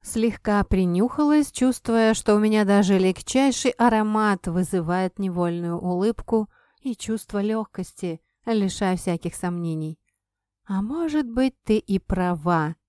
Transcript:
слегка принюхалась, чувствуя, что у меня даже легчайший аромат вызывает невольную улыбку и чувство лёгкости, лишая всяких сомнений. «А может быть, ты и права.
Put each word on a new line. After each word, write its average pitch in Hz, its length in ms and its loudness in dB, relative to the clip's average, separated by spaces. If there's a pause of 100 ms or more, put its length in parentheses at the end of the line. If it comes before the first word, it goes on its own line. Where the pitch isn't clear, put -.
слегка 214 600 0
принюхалась, 247 880 2
чувствуя, 226 600 2
что 214 220 2
у 208 40 4
меня 214 260 2
даже 196 340 4
легчайший 247 720 2
аромат 214 760 2
вызывает 180 720 -2
невольную 175 640 -4
улыбку 202 720 -2 (320)
и 247 140 -6
чувство 214 460 -6
лёгкости, 202 760 -6 (260)
лишая 196 520 0
всяких 175 380 -4
сомнений. 165 640 -6 (680)
«А 190 120 -2
может 302 480 -2
быть, 254 340 -2
ты 214 140 2
и 196 200 -2
права. 170 760 -2 (140)